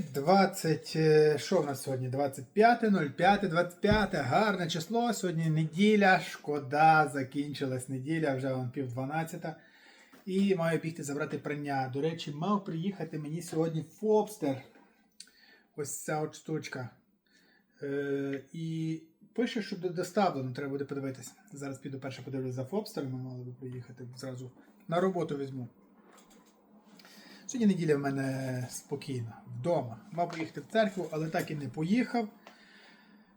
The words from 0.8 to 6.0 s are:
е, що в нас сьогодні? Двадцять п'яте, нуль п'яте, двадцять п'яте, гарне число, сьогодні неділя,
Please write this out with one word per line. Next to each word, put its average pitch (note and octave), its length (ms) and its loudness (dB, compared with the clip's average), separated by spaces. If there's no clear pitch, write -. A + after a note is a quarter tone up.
е, D3+ 420 6
що F3 240 2
в D3 40 0
нас C#3 180 -4
сьогодні? C3 260 -4
Двадцять C3+ 360 -2
п'яте, A3+ 440 6
нуль E3+ 200 2
п'яте, G3 380 2
двадцять F3 340 0
п'яте, G3+ 360 4
гарне F3 500 2
число, A3 460 0
сьогодні E3 360 0
неділя, F#3 680 6